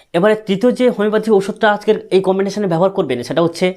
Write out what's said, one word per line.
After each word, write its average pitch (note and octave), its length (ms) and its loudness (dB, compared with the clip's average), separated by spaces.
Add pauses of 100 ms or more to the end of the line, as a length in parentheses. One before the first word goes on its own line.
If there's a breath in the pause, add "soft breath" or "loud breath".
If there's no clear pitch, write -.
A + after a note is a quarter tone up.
(140 soft breath)
এবারে G#3 200 4 (100)
তৃতীয় G3 280 0
যে B3 180 0
হোমিওপ্যাথি G#3+ 400 -2
ওষুধটা G3 400 0
আজকের G#3 260 0 (140)
এই F#3 120 2
কম্বিনেশনে G3 460 -2
ব্যবহার E3+ 240 2
করবেন C#3+ 300 -2
সেটা D3 200 -2
হচ্ছে E3+ 240 0 (100)